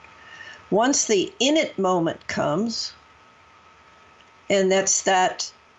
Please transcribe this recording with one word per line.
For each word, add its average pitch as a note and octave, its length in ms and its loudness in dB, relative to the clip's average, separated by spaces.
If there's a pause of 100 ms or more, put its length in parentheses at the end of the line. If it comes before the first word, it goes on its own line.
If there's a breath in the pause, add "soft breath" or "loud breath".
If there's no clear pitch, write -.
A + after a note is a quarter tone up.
(720 loud breath)
Once A#3+ 340 2
the G3+ 340 0
in C#4 160 2
it - 220 -2
moment F#3 480 0
comes, F3+ 680 -4 (1600)
and A#3 220 2
that's C#4+ 320 0
that F#3 500 0 (260)